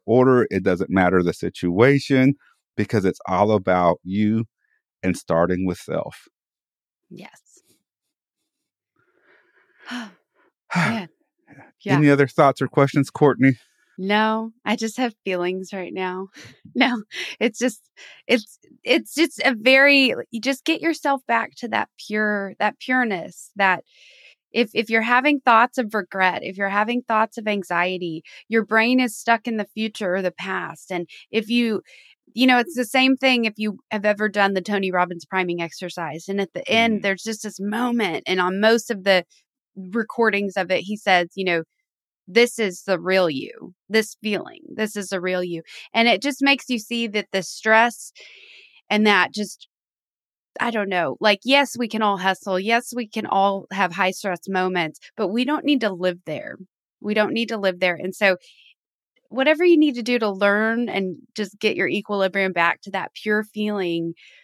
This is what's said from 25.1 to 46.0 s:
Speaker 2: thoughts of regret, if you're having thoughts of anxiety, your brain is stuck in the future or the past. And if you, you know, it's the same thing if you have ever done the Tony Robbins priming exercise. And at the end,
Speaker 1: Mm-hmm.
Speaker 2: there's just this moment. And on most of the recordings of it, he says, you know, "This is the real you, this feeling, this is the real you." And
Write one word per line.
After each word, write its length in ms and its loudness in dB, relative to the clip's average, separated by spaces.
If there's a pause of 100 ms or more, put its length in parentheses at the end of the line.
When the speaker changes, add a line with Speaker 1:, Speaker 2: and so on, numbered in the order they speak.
Speaker 2:
thoughts 360 4
of 160 -4
regret, 500 -2
if 120 -10
you're 140 -2
having 320 -2
thoughts 360 -2
of 80 -10
anxiety, 800 -4 (240)
your 180 2
brain 360 2
is 180 -4
stuck 280 0
in 100 -4
the 160 -4
future 420 -4
or 60 -2
the 100 -2
past. 600 -10
And 180 -6 (200)
if 200 -4
you, 320 0 (520)
you 140 2
know, 100 6
it's 200 -2
the 80 -4
same 320 2
thing 260 2
if 140 -4
you 220 -6 (120)
have 140 -4
ever 240 0
done 240 2
the 80 -2
Tony 300 -2
Robbins 340 -2
priming 360 -4
exercise. 680 -10
And 100 -2
at 140 -6
the 160 -8
end, 300 2
Speaker 1:
Mm-hmm. 20 -6
Speaker 2:
there's 220 -2
just 200 -8
this 160 -10
moment. 680 -2
And 120 -2
on 220 0
most 280 2
of 140 -6
the 220 2 (500)
recordings 800 -2
of 160 -2
it, 120 0
he 120 -6
says, 400 2
you 80 -6
know, 200 0 (640)
"This 320 2
is 240 -4
the 160 -2
real 300 2
you, 440 -8 (160)
this 320 -2
feeling, 400 -6 (140)
this 200 -6
is 140 -8
the 100 -4
real 240 -2
you." 200 -8 (300)
And 140 2